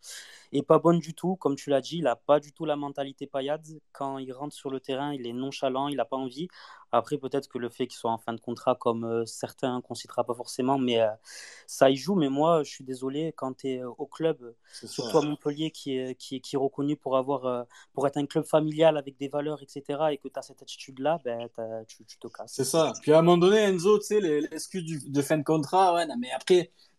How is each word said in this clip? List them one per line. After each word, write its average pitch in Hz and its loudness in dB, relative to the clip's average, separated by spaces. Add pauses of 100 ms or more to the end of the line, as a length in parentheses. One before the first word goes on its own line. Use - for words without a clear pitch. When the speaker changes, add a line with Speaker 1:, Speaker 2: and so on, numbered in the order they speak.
(520)
Speaker 1:
est 143 2
pas 160 6
bonne 170 6
du 160 -6
tout. 180 -4
Comme 139 0
tu 139 -6
l'as 135 4
dit, 147 -6
il 147 0
a 117 2
pas 147 4
du 147 -14
tout 165 -10
la 147 -2
mentalité 139 -8
paillade. 143 -6 (260)
Quand 135 -6
il 131 -10
rentre 143 -10
sur - -12
le 131 -6
terrain, 139 -4
il 123 -8
est 117 -6
nonchalant, 135 -2
il 139 -2
a 113 0
pas 135 -6
envie. 131 -6 (440)
Après, 120 2
peut-être 135 -4
que - -8
le 120 -4
fait 120 -4
qu'il - -10
soit 120 -4
en 113 -2
fin 117 -8
de 110 -10
contrat, 123 -2
comme, 117 0
euh, 117 -2
certains 123 -6
qu'on 120 -10
citera - -4
pas 120 -2
forcément, 127 -2
mais, 123 2
euh, 110 6 (580)
ça - 4
y 139 4
joue. 147 -2
Mais 151 4
moi, 151 4
je - -12
suis - -16
désolé, 135 -6
quand 131 -6
t'es, 131 -4
euh, 127 -10
au 107 -8
club, 139 -4 (180)
Speaker 2:
C'est - -16
Speaker 1:
surtout 220 -6
Speaker 2:
ça. 165 6
Speaker 1:
à 143 6
Montpellier, 147 -2
qui 135 -8
est, 127 -6
qui, - -10
qui - -6
est - 0
reconnu 143 -2
pour 131 -2
avoir, 131 -2
euh, 123 -2 (320)
pour 135 0
être 139 -6
un 143 -2
club 151 -2
familial 156 4
avec 139 -10
des 143 -6
valeurs, 143 -6
et 135 -20
cetera, 147 -4
et 139 -6
que 139 -14
t'as 135 -10
cette - -20
attitude-là, 139 -6
ben, 117 -6
t'as, 113 -10
tu, - -20
tu - -20
te - -12
casses. - -16
Speaker 2:
C'est 131 -4
ça. 151 2
Puis 147 4
à 160 10
un - 8
moment 175 8
donné, 190 6
Enzo, 196 4
tu - -8
sais, 208 2
les, 151 2
l'excuse 160 -6
du, 156 -6 (100)
de 143 0
fin 156 2
de 143 -2
contrat, 175 4
ouais, 170 2
non, 131 -8
mais 120 -6
après, 175 2 (260)